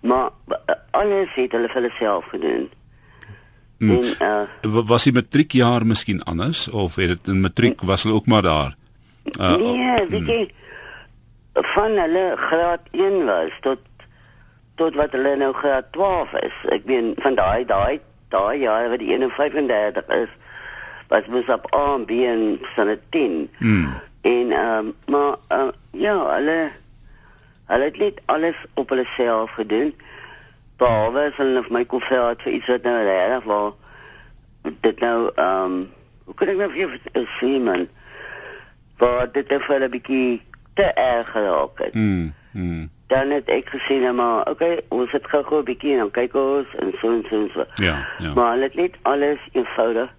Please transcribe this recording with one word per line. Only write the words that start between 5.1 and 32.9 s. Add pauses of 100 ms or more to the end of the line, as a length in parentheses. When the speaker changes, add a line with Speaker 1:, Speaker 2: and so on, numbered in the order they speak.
Speaker 2:
matriekjaar
miskien
anders,
of
het
dit
in
matriek,
Speaker 1:
N-,
Speaker 2:
was
hulle
ook
maar
daar? (640)
Eh,
Speaker 1:
Nee,
Speaker 2:
oh,
Speaker 1:
weet
Speaker 2:
hmm.
Speaker 1:
jy, (1000)
van
hulle
graad (120)
een
was (100)
tot, (960)
tot
wat
hulle
nou
graad
twaalf
is. (160)
Ek
meen,
van
daai,
daai, (300)
daai
jare
wat
die
een
en
vyfendertig
is, (760)
was
mos
op
A (120)
en
B
en (260)
standaard
tien.
Speaker 2:
Hmm. (280)
Speaker 1:
En,
ehm, (200)
maar, (120)
eh, (240)
ja, (200)
hulle, (960)
hulle
het
net
alles (180)
op
hulle
self
gedoen, (840)
behalwe
as
hulle
vir
my
kon
vra
het
vir
iets
wat
nou